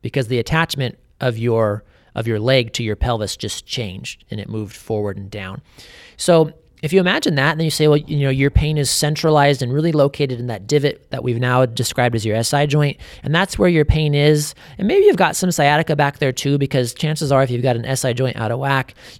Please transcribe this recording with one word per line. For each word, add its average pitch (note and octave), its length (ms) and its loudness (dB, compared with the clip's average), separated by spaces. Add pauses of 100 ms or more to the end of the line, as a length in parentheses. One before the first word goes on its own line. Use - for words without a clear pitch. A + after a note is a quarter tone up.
because B2+ 260 -4
the A#2+ 120 -2
attachment C#3 580 -2 (220)
of A#2+ 180 -2
your, A2+ 460 0 (320)
of A2 120 -4
your A2 120 -2
leg A#2+ 340 0
to B2+ 100 -6
your G#2+ 120 -2
pelvis A2 400 -2
just - 300 -10
changed - 640 -10
and G#2 80 -8
it G2 100 -12
moved G#2+ 260 -8
forward G#2 420 -6
and G2 120 -14
down. F#2+ 320 -12 (560)
So D#3+ 360 4 (280)
if D#3 120 -4
you F#3+ 60 4
imagine F#3+ 360 0
that, C#3+ 220 2
then E3 80 -2
you D#3 60 0
say, D3+ 160 2
"Well, D3 100 4
you D3 220 -4
know, C#3 100 0
your C#3 220 0
pain D3+ 260 2
is C#3+ 140 -2
centralized D3 720 2
and A#2+ 100 -4
really D#3 180 0
located C#3+ 480 0
in B2 80 -8
that G#2 200 -10
divot C#3+ 420 0
that B2+ 140 -8
we've A#2+ 160 -2
now B2 260 2
described A#2+ 500 -2
as A2 100 -2
your G#2+ 100 0
S A2+ 180 -2
I C#3+ 140 2
joint, D3 300 0 (260)
and C#3+ 100 -2
that's F3+ 240 0
where F#3+ 120 4
your D#3+ 160 4
pain D3+ 280 2
is." D3 400 4 (240)
And G3 100 -2
maybe G4 180 4
you've G4 100 8
got E3+ 200 0
some F3+ 160 0
sciatica D3+ 440 2
back C#3+ 240 0
there C3 140 0
too, C#3 260 0
because C3 340 -2
chances D3+ 380 -2
are C3+ 100 4
if C3+ 80 2
you've A#2+ 140 -2
got B2 140 0
an A#2 80 -6
S B2+ 200 -4
I B2 80 0
joint B2+ 220 -2
out A2 160 -4
of A#2+ 80 -4
whack, C3+ 340 -2 (260)